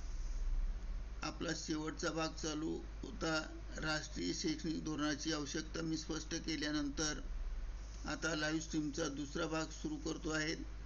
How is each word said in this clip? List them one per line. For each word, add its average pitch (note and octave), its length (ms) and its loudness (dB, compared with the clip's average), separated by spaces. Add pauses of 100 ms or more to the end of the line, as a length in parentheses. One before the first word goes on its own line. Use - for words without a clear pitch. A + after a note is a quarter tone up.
(1200)
आपला D#3 320 -2
शेवटचा D#3 560 0
भाग D#3+ 180 2
चालू D#3+ 500 0 (220)
होता D#3 540 0 (220)
राष्ट्रीय D#3 560 0
शैक्षणिक D#3+ 500 2
धोरणाची D3+ 500 2
आवश्यकता D#3 480 -2
मी D#3+ 160 2
स्पष्ट D#3 380 -2
केल्यानंतर. D3+ 840 2 (840)
आता D#3+ 300 2
live D3+ 260 4
स्ट्रीमचा D3+ 460 2
दुसरा D3 400 0
भाग D#3+ 180 2
सुरू D3+ 300 -2
करतो D#3 340 -2
आहे. D#3 240 2 (320)